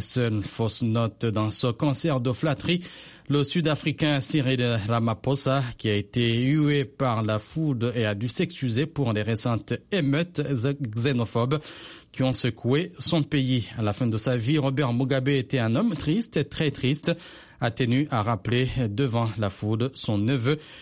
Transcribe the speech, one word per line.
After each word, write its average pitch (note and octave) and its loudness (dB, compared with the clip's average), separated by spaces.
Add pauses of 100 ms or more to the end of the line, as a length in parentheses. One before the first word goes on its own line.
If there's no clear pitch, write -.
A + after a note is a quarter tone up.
Seule A2+ 0
fausse - -4
note A2+ 0
dans G#2+ 0
ce - -2
concert C3 0
de B2+ 0
flatterie, E3 0 (480)
le C#3+ 4
Sud-Africain D3+ 2
Cyril B2 2 (100)
Ramaphosa, B2 2 (140)
qui A2+ -2
a G#2 4
été A#2 2
hué D3 2
par A#2 0
la G#2+ 0
foule B2 -2
et A#2 2
a G#2 0
dû G#2+ -4
s'excuser C3 -2
pour C3+ 0
les G#2 2
récentes A2+ 0 (160)
émeutes E3 0 (560)
xénophobes A#2+ 0 (520)
qui - -4
ont C3 4
secoué C3 0
son E3 0
pays. C3 0
À A#2 -2
la A2 0
fin B2+ -2
de A2 0
sa B2 0
vie, B2 0
Robert C3+ 0
Mugabe C3 2
était C3+ 0
un A2+ 2
homme G#3 2
triste E3 -2
et C#3+ 2
très D3+ 0
triste, C#3+ 0 (480)
a A#2+ 2
tenu C3 2
à A#2 0
rappeler A#2 0 (200)
devant A2+ 0 (100)
la G#2 0
foule A2 -2
son G#2+ -2
neveu B2+ 2 (240)